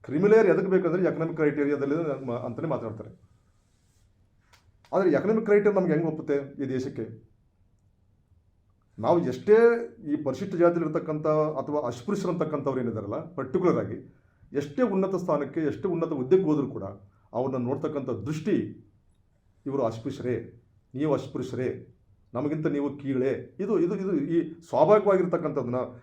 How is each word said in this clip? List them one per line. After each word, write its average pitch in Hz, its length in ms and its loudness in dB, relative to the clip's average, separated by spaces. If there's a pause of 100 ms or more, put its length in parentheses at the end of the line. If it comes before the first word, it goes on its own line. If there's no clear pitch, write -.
ಕ್ರಿಮಿಲೇಯರ್ 202 440 6
ಎದಕ್ಕೆ 185 240 4
ಬೇಕಂದ್ರೆ 180 320 2
ಎಕನಾಮಿಕ್ 160 340 -2
ಕ್ರೈಟೀರಿಯಾದಲ್ಲಿ 143 880 0
ಮ-, 120 60 -4
ಅಂತಾನೆ 123 360 -6
ಮಾತಾಡ್ತಾರೆ. 113 420 -6 (1800)
ಆದ್ರೆ 185 180 4
ಎಕನಾಮಿಕ್ 214 340 2
ಕ್ರೈಟೀರಿಯಾ 208 300 4
ನಮ್ಗೆ 175 180 2
ಹೆಂಗ್ 165 140 2
ಒಪ್ಪುತ್ತೆ 143 580 -4
ಈ 127 40 -6
ದೇಶಕ್ಕೆ? 117 640 -6 (1600)
ನಾವು 151 220 2
ಎಷ್ಟೇ 131 340 2 (580)
ಈ 147 100 -2
ಪರಿಶಿಷ್ಟ 135 320 -4
ಜಾತಿಲಿರ್ತಕ್ಕಂಥ 160 720 2
ಅಥವಾ 147 600 0
ಅಸ್ಪೃಶ್ಯರು 170 420 -4
ಅಂತಕ್ಕಂಥವ್ರು 143 520 -2
ಏನಿದಾರಲ್ಲ, 110 540 -6
ಪರ್ಟಿಕ್ಯುಲರ್ 156 440 0
ಆಗಿ - 360 -8 (380)
ಎಷ್ಟೇ 143 300 -2
ಉನ್ನತ 190 320 0
ಸ್ಥಾನಕ್ಕೆ, 147 460 -2
ಎಷ್ಟೇ 156 280 -4
ಉನ್ನತ 165 200 -2
ಹುದ್ದೆಗೆ 151 340 2
ಹೋದ್ರೂ 147 240 0
ಕೂಡ 95 180 -8 (480)
ಅವ್ರನ್ನ 127 320 -2
ನೋಡ್ತಕ್ಕಂಥ 139 460 -4
ದೃಷ್ಟಿ, 135 760 -4 (800)
"ಇವರು 135 160 -2
ಅಸ್ಪೃಶ್ಯರೇ, 117 800 -6 (320)
ನೀವು 143 200 0
ಅಸ್ಪೃಶ್ಯರೇ, - 840 -6 (380)
ನಮಗಿಂತ 151 320 -2
ನೀವು 143 300 -2
ಕೀಳೇ." 135 640 -2
ಇದು, 196 200 0
ಇದು, 175 160 2
ಇದು 190 200 -2
ಈ 160 440 -2
ಸ್ವಾಭಾವಿಕವಾಗಿರ್ತಕ್ಕಂಥದ್ದನ್ನ 165 1160 2 (260)